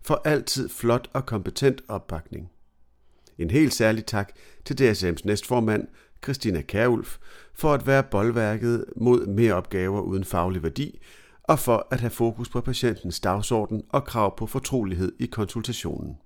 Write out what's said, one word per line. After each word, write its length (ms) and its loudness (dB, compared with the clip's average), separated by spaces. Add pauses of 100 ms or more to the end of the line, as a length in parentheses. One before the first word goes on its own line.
for 240 0
altid 440 0
flot 440 0
og 120 -4
kompetent 640 0
opbakning. 640 -10 (840)
En 140 -2
helt 220 4
særlig 320 2
tak 280 -4 (320)
til 120 -4
D 180 6
S 80 -4
M's 220 0
næstformand, 640 0 (360)
Christina 380 -2
Kjærulf, 560 0 (360)
for 200 2
at 140 0
være 160 4
bolværket 840 0 (100)
mod 320 4
meropgaver 760 2
uden 220 -2
faglig 400 -2
værdi, 360 -6 (440)
og 160 4
for 320 2
at 80 0
have 100 -2
fokus 400 -2
på 120 -2
patientens 580 -2
dagsorden 680 0
og 160 0
krav 320 0
på 100 -4
fortrolighed 720 -2
i 60 -2
konsultationen. 1000 -6